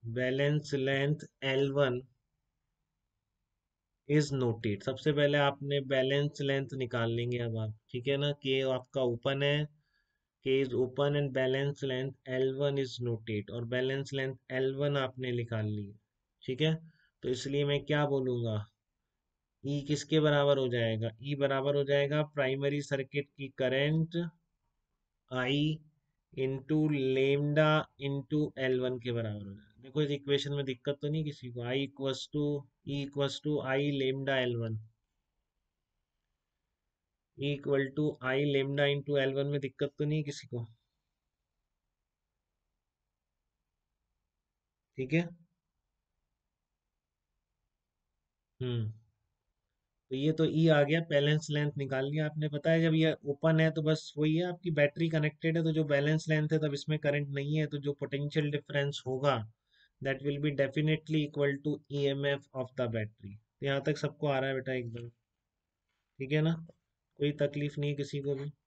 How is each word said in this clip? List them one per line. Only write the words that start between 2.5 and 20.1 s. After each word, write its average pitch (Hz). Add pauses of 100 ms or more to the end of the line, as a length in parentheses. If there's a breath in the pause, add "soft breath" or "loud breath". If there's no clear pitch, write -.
is 147
noted। 113
सबसे 135
पहले 143
आपने 143
बैलेंस 139
लेंथ 139
निकाल 120
लेंगे 120
अब 113
आप, 110 (180)
ठीक 123
है 139
ना। 143 (120)
के 135 (120)
आपका 127
open 135
है, 147 (760)
K 131 (100)
is 127
open 139
and 139
balance 131
length 131
L 131 (120)
one 139
is 127
noted, 110
और 117
बैलेंस 135
लेंथ 135 (160)
एल 131
वन 143
आपने 127
निकाल 113
ली 104
है, 101 (500)
ठीक 131
है। 156 (500 loud breath)
तो 127
इसलिए 139
मैं 143
क्या 147
बोलूँगा, 123 (1080)
ई 139
किसके 151